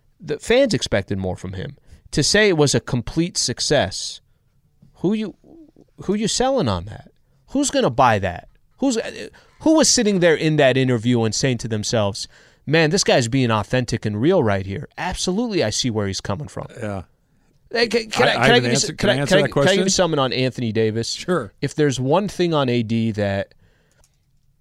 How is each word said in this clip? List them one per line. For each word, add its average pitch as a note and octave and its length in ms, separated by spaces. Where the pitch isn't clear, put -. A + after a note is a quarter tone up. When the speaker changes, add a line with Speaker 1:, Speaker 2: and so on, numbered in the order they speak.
Speaker 1:
The D3+ 160
fans B3 360
expected G#2 440
more F#2 200
from F#2+ 160
him. G2 240
To D3+ 120
say G#3 260
it E3+ 80
was D3 180
a A#2+ 40
complete - 580
success, - 840
who F#3 180
you, G#3+ 220
who F#3 100
you G#3+ 140
selling B3 400
on F#2 180
that? G#2 240
Who's C#4 200
gonna B3 180
buy A#2+ 300
that? F2+ 280
Who's, B3+ 180
who D#4 140
was D4+ 140
sitting G#3 300
there E3 160
in D#3 220
that C3 200
interview A#2+ 460
and A2 100
saying B2+ 260
to - 80
themselves, G#2+ 600
"Man, D3+ 260
this F#3+ 120
guy's D3 240
being B2+ 240
authentic A#2 540
and G#2 160
real E3 220
right G2 220
here. G2 220
Absolutely, F3+ 640
I G#2+ 80
see - 180
where G#2 180
he's G2 140
coming C#3 260
from." - 200
Speaker 2:
Yeah. G2+ 260
Speaker 1:
Hey, A#3 160
can, A3+ 220
can A#3 180
Speaker 2:
I, A3+ 40
Speaker 1:
I, - 0
Speaker 2:
I - 20
Speaker 1:
can A#2+ 80
I B2 60
Speaker 2:
have A#3+ 80
Speaker 1:
give B3 80
Speaker 2:
an - 0
Speaker 1:
you A#2+ 80
Speaker 2:
answer. - 220
Speaker 1:
s-, - 40
Speaker 2:
Can G3 120
I G3 40
Speaker 1:
can C#3 40
I, C#3 40
Speaker 2:
answer C#3+ 140
Speaker 1:
can - 20
I, D3+ 100
Speaker 2:
that - 60
Speaker 1:
can C#3+ 80
I C#3 40
give F3+ 40
you G3 40
Speaker 2:
question? F#3+ 60
Speaker 1:
something E3 300
on B2+ 140
Anthony B2 380
Davis? A2 420
Speaker 2:
Sure. D3 480
Speaker 1:
If - 140
there's C#3+ 240
one D#3 280
thing E3+ 260
on C#3 160
A A#2+ 140
D A2+ 280
that G2 420